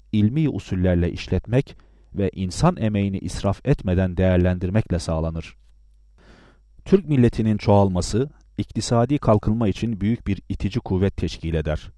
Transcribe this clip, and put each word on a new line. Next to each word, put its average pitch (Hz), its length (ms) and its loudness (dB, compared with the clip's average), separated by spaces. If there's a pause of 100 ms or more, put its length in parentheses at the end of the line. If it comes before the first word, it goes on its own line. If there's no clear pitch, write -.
(120)
ilmi 117 360 2
usullerle 90 640 0
işletmek - 640 -2 (380)
ve 95 200 -2
insan 95 420 0
emeğini 101 420 0
israf - 460 -4
etmeden 92 520 0
değerlendirmekle 90 800 0
sağlanır. 82 580 -6 (1300)
Türk 190 240 2
milletinin 117 480 2
çoğalması, 101 720 2 (280)
iktisadi 120 600 0
kalkınma 110 500 2
için 107 320 -4
büyük 110 260 -2
bir 98 220 -2
itici 104 320 -4
kuvvet 95 360 0
teşkil 82 380 -4
eder. 78 440 -4